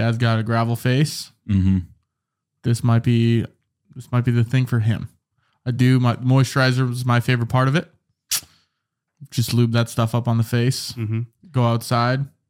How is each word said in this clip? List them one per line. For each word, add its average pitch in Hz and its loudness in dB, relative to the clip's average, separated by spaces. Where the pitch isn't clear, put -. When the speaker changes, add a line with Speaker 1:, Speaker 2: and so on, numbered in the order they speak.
Speaker 1:
dad's 113 0
got 113 0
a - -2
gravel 113 0
face, 127 -2
Speaker 2:
Mm-hmm. 95 4
Speaker 1:
this 120 0
might 117 2
be, 117 2
this - -18
might 120 0
be 123 0
the 120 2
thing 127 0
for 120 0
him. 110 -2
I 127 -4
do. 127 4
My 120 2
moisturizer 127 2
was 123 -6
my 120 2
favorite 120 0
part 131 0
of 135 0
it. 175 -4
Just - -2
lube 117 2
that 117 0
stuff 117 -2
up 117 -4
on 117 0
the 113 2
face. 123 -2
Speaker 3:
Mm-hmm. 110 -6
Speaker 1:
Go 131 0
outside. 120 0